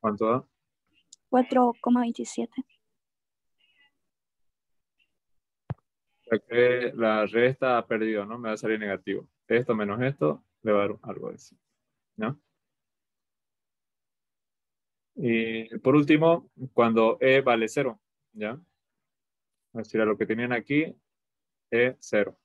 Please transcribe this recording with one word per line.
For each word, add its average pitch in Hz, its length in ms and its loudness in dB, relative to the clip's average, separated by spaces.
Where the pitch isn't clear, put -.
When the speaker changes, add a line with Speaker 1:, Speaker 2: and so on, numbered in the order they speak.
Speaker 1:
¿Cuánto 107 240 -2
da? 120 220 0
Speaker 2:
Cuatro 247 500 2
coma 247 220 0
veintisiete. 233 600 -6
Speaker 1:
O - 540 -18
sea 110 160 -2
que 120 560 2
la 107 320 0
resta 123 500 0
ha 113 100 -2
perdido, 110 380 -2
¿no? 113 140 -10
Me 117 100 -8
va 107 60 -2
a - 20 -12
salir 110 220 -2
negativo. 98 480 -6
Esto 117 280 2
menos 107 260 -2
esto, 143 420 -2
le 110 80 0
va 101 120 4
a 101 40 -2
dar 101 160 -6
algo - 260 -12
de - 60 -12
eso, - 200 -20
¿no? 127 240 -8
Y 113 640 -4
por 131 160 2
último, 156 540 4
cuando 113 480 4
E 131 200 4
vale 117 260 2
cero, 131 340 -4
¿ya? 139 260 -8
Así 113 240 -10
era 110 80 2
lo 107 120 0
que 110 80 -2
tenían 117 280 -4
aquí, 143 320 -2
E 120 300 2
cero - 460 -2